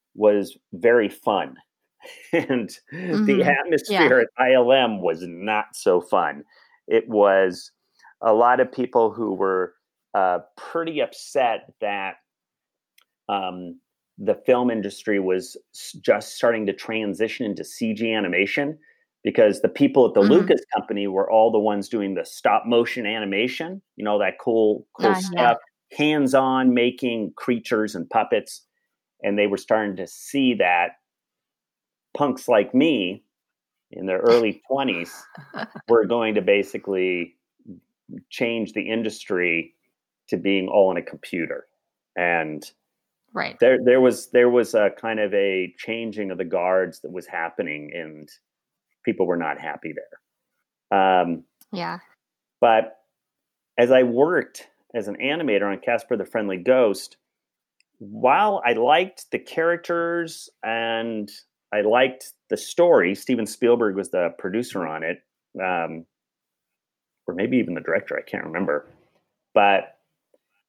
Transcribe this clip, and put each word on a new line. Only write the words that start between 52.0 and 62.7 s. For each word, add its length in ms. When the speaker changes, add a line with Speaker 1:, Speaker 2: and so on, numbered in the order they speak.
Speaker 1:
but 400
as 160
I 120
worked 640
as 140
an 80
animator 540
on 100
Casper 360
the 80
Friendly 320
Ghost, 600
while 640
I 80
liked 580
the 80
characters 1120
and 680
I 100
liked 500
the 80
story, 580